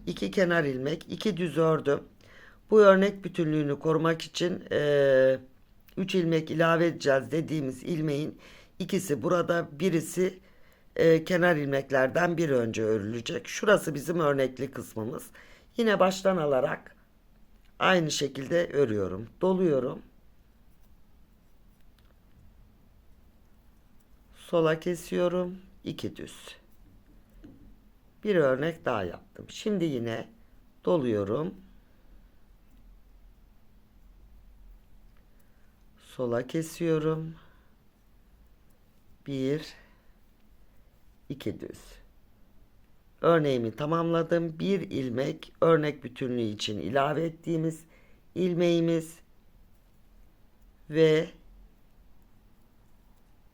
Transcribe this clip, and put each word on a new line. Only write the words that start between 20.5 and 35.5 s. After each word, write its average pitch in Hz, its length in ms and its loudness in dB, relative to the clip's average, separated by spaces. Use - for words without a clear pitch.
Sola 160 460 2
kesiyorum. 180 800 -2
İki - 320 -8
düz. - 400 -16
Bir 208 120 2
örnek 147 480 2
daha 110 200 -2
yaptım. - 440 -12
Şimdi 202 360 -4
yine 117 440 -4
doluyorum. 127 680 0